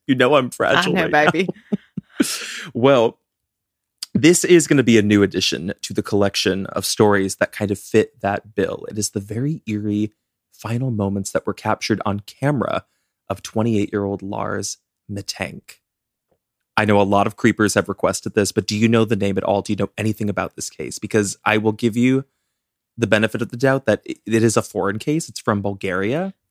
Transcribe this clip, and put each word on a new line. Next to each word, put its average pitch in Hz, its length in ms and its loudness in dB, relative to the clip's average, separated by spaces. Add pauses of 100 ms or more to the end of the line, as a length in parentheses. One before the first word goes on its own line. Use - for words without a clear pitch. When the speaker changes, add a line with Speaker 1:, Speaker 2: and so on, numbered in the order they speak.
Speaker 1:
You 135 80 2
know 127 200 4
I'm 127 140 2
fragile - 480 0
Speaker 2:
I 165 80 0
know, 160 40 -4
Speaker 1:
right 151 220 2
Speaker 2:
baby. 170 160 -2 (240)
Speaker 1:
now. 208 60 -4 (420)
<laughs> - 540 -6
Well, 123 460 4 (960)
this 156 300 4
is 170 240 6
gonna 143 160 4
be 113 140 6
a 107 60 6
new 104 200 6
addition 90 580 -2
to - 120 -12
the 104 100 -4
collection 98 640 0
of - 180 -6
stories 101 500 2
that - 160 -2
kind 104 200 -4
of 98 80 -2
fit - 420 0
that 101 340 -4
bill. - 340 -4
It - 80 -10
is 104 140 -6
the 107 80 -6
very 117 460 -6
eerie 104 480 -2 (380)
final 120 400 -4
moments 101 400 -2
that - 160 -4
were 104 60 -4
captured 107 520 -2
on 101 160 -2
camera - 640 -4 (440)
of 95 140 -6
twenty-eight-year-old 101 800 -2
Lars 101 560 -6 (340)
Mittank. - 680 -12 (960)
I 107 100 0
know 104 140 4
a 101 40 4
lot 101 240 2
of 110 80 -8
creepers 107 400 2
have 92 140 2
requested - 440 -2
this, 101 180 2
but 98 140 -2
do 107 100 -4
you 110 120 2
know 113 180 4
the 110 100 0
name 98 220 -2
at 98 60 -4
all? 101 180 0
Do 104 120 -4
you 98 40 -4
know 101 200 -4
anything 104 320 -2
about 90 260 -4
this - 160 -10
case? - 260 -10
Because 104 480 -2
I 107 120 2
will 107 140 2
give 107 240 -2
you 131 300 2 (720)
the 117 100 0
benefit 110 340 0
of 107 80 -6
the 123 80 -12
doubt 135 280 2
that 107 200 0
it, - 200 -12
it 110 180 2
is 113 140 2
a 95 40 0
foreign 98 380 -4
case. 151 300 -4
It's - 100 -14
from 104 220 -2
Bulgaria. 101 720 -4 (180)